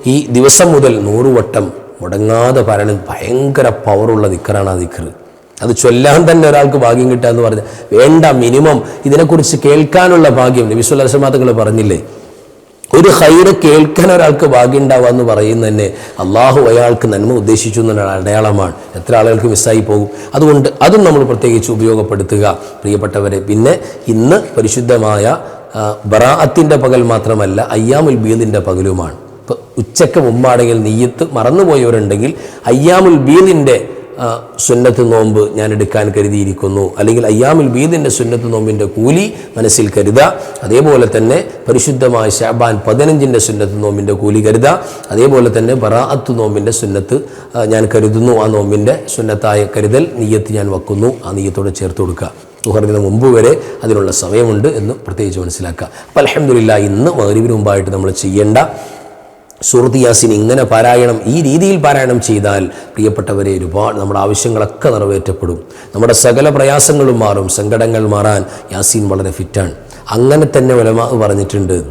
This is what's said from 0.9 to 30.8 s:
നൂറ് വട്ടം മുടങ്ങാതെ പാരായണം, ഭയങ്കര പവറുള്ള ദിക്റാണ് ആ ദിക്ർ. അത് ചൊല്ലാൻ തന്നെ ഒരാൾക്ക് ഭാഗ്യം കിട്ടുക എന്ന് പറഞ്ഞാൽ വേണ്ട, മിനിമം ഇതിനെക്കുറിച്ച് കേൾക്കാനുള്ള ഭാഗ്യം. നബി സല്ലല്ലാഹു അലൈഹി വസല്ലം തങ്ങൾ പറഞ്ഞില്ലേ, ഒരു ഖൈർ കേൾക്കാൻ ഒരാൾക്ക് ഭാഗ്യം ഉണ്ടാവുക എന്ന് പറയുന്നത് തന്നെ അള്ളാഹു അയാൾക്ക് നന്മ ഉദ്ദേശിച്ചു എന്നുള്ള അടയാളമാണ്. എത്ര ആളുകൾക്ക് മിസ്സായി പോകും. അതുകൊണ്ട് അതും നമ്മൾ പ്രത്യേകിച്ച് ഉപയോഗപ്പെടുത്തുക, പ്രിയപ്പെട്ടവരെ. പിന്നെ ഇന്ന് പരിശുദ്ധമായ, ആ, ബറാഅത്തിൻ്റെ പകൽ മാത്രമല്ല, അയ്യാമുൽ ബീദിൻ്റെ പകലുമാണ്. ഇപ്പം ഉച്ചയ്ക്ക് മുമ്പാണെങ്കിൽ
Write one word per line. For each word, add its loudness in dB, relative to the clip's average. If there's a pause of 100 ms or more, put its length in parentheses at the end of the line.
നൂറ് 0
വട്ടം -2 (360)
മുടങ്ങാതെ 0
പാരായണം, 0 (120)
ഭയങ്കര -2 (180)
പവറുള്ള 0
ദിക്റാണ് -4
ആ -2
ദിക്ർ. -10 (580)
അത് -2 (100)
ചൊല്ലാൻ 4
തന്നെ 4
ഒരാൾക്ക് 2
ഭാഗ്യം 2
കിട്ടുക 0
എന്ന് 0
പറഞ്ഞാൽ -2 (300)
വേണ്ട, 6 (180)
മിനിമം 2 (300)
ഇതിനെക്കുറിച്ച് 2
കേൾക്കാനുള്ള 4 (120)
ഭാഗ്യം. 2
നബി 0
സല്ലല്ലാഹു 0
അലൈഹി 0
വസല്ലം 0
തങ്ങൾ 2 (100)
പറഞ്ഞില്ലേ, 0 (1000)
ഒരു 6 (100)
ഖൈർ 6 (160)
കേൾക്കാൻ 4
ഒരാൾക്ക് 2
ഭാഗ്യം 4
ഉണ്ടാവുക 4
എന്ന് 0
പറയുന്നത് 0
തന്നെ 0 (360)
അള്ളാഹു 4 (120)
അയാൾക്ക് 2
നന്മ 0
ഉദ്ദേശിച്ചു 0
എന്നുള്ള -2
അടയാളമാണ്. 0 (240)
എത്ര -2
ആളുകൾക്ക് 2
മിസ്സായി 0
പോകും. 0 (280)
അതുകൊണ്ട് 4 (180)
അതും 4
നമ്മൾ 4
പ്രത്യേകിച്ച് 0
ഉപയോഗപ്പെടുത്തുക, 0 (280)
പ്രിയപ്പെട്ടവരെ. -4 (100)
പിന്നെ 2 (400)
ഇന്ന് 2 (200)
പരിശുദ്ധമായ, 0 (560)
ആ, -4 (300)
ബറാഅത്തിൻ്റെ 2
പകൽ 2
മാത്രമല്ല, 0 (140)
അയ്യാമുൽ 2
ബീദിൻ്റെ 0
പകലുമാണ്. -4 (260)
ഇപ്പം -8 (200)
ഉച്ചയ്ക്ക് 0
മുമ്പാണെങ്കിൽ 2 (100)